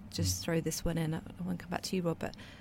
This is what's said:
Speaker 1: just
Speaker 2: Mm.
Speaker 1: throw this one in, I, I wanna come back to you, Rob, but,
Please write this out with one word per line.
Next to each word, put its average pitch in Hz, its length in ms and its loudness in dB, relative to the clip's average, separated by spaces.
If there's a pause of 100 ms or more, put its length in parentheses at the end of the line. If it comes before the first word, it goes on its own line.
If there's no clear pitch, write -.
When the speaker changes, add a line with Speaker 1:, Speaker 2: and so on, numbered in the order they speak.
(100)
Speaker 1:
just - 300 2
Speaker 2:
Mm. - 40 -6
Speaker 1:
throw 165 160 4
this 160 240 0
one 170 140 2
in, 160 160 2
I, 165 40 0
I - 260 -8
wanna 180 140 0
come - 120 -8
back - 120 0
to - 140 0
you, 180 60 2
Rob, 165 160 2
but, - 160 -4 (260)